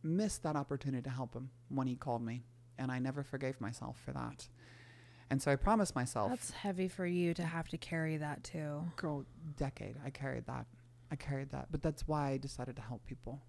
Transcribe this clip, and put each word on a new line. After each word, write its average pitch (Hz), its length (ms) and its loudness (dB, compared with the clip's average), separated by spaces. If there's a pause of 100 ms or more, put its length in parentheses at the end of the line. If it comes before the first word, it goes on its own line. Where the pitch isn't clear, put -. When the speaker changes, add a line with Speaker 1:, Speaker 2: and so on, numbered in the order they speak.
Speaker 1:
missed 190 420 2
that 151 120 2
opportunity 139 480 0
to 135 60 -4
help 127 260 -2
him 127 140 -6 (200)
when 131 180 4
he 123 80 2
called 120 280 0
me, 117 200 -2 (340)
and 131 140 0
I 127 80 0
never 135 240 0
forgave 135 380 -2
myself 120 380 -4
for - 140 -8
that. 120 360 -6 (800)
And 135 120 4
so 143 100 4
I 139 40 8
promised 208 400 6
myself 127 340 4
Speaker 2:
That's 247 220 -2
heavy 190 360 0
for 180 200 0
you 175 260 4
to 175 100 0
have 165 260 0
to 160 80 -4
carry 160 400 0
that, 147 260 -2
too. 151 400 -2 (140)
Speaker 1:
Girl, 147 280 0 (320)
decade. 135 480 -2
I 135 60 -2
carried 131 340 -2
that. 123 220 -4 (420)
I 151 60 0
carried 139 360 -2
that. 135 200 -4
But 151 100 0
that's 151 260 2
why 147 240 4
I 135 60 4
decided 131 380 -4
to 120 60 -8
help 117 240 -6
people. 120 440 -8